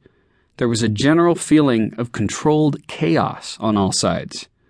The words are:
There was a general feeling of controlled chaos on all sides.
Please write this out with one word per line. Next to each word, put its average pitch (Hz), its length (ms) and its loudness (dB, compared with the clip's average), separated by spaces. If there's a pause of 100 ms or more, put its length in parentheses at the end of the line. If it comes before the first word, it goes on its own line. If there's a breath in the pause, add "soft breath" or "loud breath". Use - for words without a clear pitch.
(580)
There 127 100 0
was 117 160 -2
a 110 60 0
general 156 460 2
feeling 123 640 2
of 120 140 -6
controlled 151 760 0
chaos - 760 -2
on 107 160 0
all 98 160 2
sides. - 560 -4 (200)